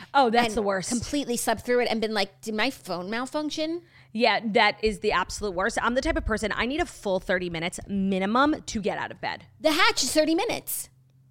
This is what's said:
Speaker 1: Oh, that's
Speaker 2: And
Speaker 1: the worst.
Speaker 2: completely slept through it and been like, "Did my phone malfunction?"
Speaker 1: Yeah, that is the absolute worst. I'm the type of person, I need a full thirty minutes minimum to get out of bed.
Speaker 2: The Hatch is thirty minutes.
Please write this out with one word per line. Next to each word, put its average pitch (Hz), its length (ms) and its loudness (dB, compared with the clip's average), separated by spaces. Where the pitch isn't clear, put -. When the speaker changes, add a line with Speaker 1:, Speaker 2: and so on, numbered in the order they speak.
Speaker 1:
Oh, 262 160 6
that's 233 180 4
Speaker 2:
And 214 80 -4
Speaker 1:
the 233 60 0
worst. 196 280 0
Speaker 2:
completely 240 480 -2
slept 226 280 -2
through 247 160 4
it 240 80 2
and 220 120 0
been 220 120 -2
like, 202 280 -2
"Did 220 140 -6
my 220 140 2
phone 180 400 -8
malfunction?" 302 720 -4
Speaker 1:
Yeah, 214 320 4
that 208 360 4
is 214 180 0
the 208 120 0
absolute 190 400 -2
worst. 190 300 -2
I'm 233 120 0
the 254 60 2
type 320 160 0
of - 100 -4
person, 214 300 -2
I 208 100 0
need 277 140 -4
a 349 60 2
full 190 340 -2
thirty 185 300 -2
minutes 170 360 -4
minimum 196 840 2
to 220 140 -4
get 180 160 -2
out 113 140 -6
of - 80 -16
bed. - 240 -6
Speaker 2:
The 302 140 2
Hatch 415 300 4
is 262 100 -2
thirty 311 200 4
minutes. - 560 -4